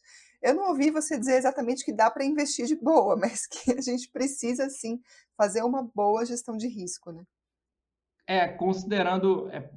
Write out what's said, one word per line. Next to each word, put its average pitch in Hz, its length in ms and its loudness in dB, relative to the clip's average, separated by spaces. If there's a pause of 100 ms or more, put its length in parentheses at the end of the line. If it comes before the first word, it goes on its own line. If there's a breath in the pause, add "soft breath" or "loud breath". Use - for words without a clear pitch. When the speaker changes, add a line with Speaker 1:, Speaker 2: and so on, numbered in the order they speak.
(420 soft breath)
Speaker 1:
Eu 254 120 4
não 381 160 0
ouvi 302 220 2
você 311 260 -2
dizer 254 200 2
exatamente 262 460 0
que - 80 -6
dá 220 200 4
pra 277 120 -4
investir 285 420 -2
de 302 100 0
boa, 226 400 4
<laughs> - 20 2
mas 214 300 -2
que - 240 -2
a 254 100 -2
gente 247 300 -4
precisa, 262 580 -2
sim, 240 300 -8 (360 soft breath)
fazer 208 280 2
uma 254 200 0 (120)
boa 208 300 2
gestão 240 300 -6
de 220 120 -4
risco, 180 440 -10
né? 165 120 -16 (1040)
Speaker 2:
É, 185 200 4
considerando, 185 1000 0
é, 135 280 -12